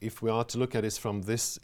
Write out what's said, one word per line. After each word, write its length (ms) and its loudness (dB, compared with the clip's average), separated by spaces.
if 180 -4
we 100 2
are 140 4
to 140 -4
look 160 0
at 100 4
it 100 0
from 280 -2
this, 420 0